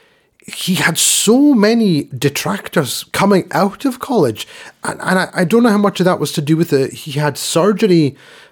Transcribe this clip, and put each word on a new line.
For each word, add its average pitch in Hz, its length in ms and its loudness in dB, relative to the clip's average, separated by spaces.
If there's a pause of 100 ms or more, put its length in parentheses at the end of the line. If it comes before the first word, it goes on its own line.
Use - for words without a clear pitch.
(460)
he - 300 -6
had 165 220 -2
so 277 560 2
many 208 500 2
detractors 143 1080 -4
coming 196 400 2
out 190 340 -2
of 247 140 -4
college. 156 480 -2 (360)
And, - 180 -8
and 185 180 0
I, 170 140 -2
I 185 120 -2
don't 233 180 2
know 240 60 4
how 202 80 2
much 202 220 0
of 180 60 2
that 180 140 2
was 151 140 -4
to 160 80 -4
do 151 160 0
with 170 120 0
the, 135 200 2
he 143 300 -10
had 151 180 -2
surgery, 170 800 2 (360)